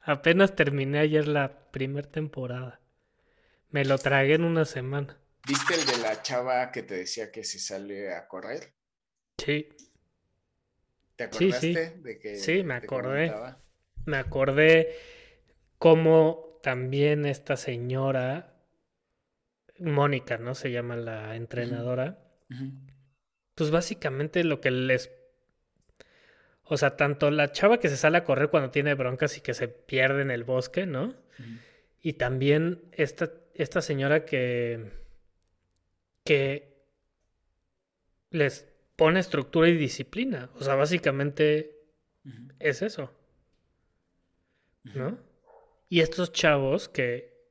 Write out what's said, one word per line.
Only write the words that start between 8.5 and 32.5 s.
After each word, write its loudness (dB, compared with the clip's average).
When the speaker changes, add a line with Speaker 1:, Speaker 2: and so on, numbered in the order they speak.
Speaker 1:
Sí. -4
Speaker 2:
¿Te -10
Speaker 1:
Sí, 0
sí. -2
Speaker 2:
acordaste -4
de -14
que -12
Speaker 1:
Sí, -2
me -6
Speaker 2:
te -16
Speaker 1:
acordé. -2
Speaker 2:
comentaba? -12
Speaker 1:
Me -2
acordé 4
cómo 6
también 0
esta -2
señora, -4
Mónica, 0
¿no? -6
Se -6
llama -4
la -8
entrenadora. -4
Speaker 2:
Ujú. -10
Ujú. -12
Speaker 1:
Pues -2
básicamente -2
lo 0
que 0
les, 0
o -2
sea, 0
tanto 2
la 2
chava 4
que 0
se -2
sale 4
a 2
correr 2
cuando 2
tiene 0
broncas -2
y -16
que -6
se -4
pierde 0
en -2
el -6
bosque, -2
¿no? -4
Speaker 2:
Ujú. -12
Speaker 1:
Y -4
también 0